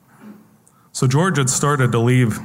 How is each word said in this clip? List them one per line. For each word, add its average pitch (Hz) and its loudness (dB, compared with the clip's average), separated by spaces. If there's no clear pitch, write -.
So - -2
George 151 0
had 131 0
started 139 0
to 117 2
leave 120 2